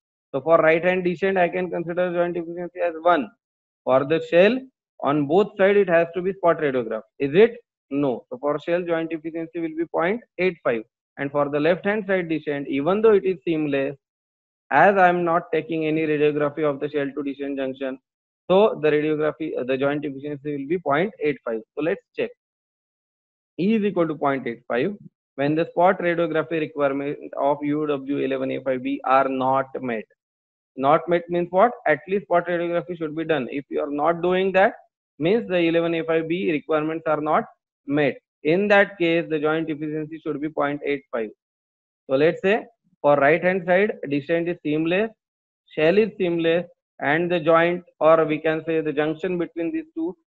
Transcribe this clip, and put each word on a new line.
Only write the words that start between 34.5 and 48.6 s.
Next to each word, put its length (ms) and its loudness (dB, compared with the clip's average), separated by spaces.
that, 220 4
means 300 0
the 100 0
eleven 360 2
A 80 -2
five 260 -2
B 220 -2
requirements 560 -2
are 140 0
not 240 0
met. 300 0
In 260 0
that 300 4
case, 320 0
the 80 -2
joint 320 -2
efficiency 480 -8
should 220 -6
be 80 -6
point 360 -2
eight 280 -4
five. 180 -4
So 60 2
let's 260 2
say 220 0
for 160 4
right 260 4
hand 240 0
side, 260 2
descent 380 -2
is 140 -6
seamless, 480 -2
shell 300 2
is 220 2
seamless, 480 0
and 300 0
the 80 0
joint, 460 2
or 240 6
we 140 -2
can 260 -2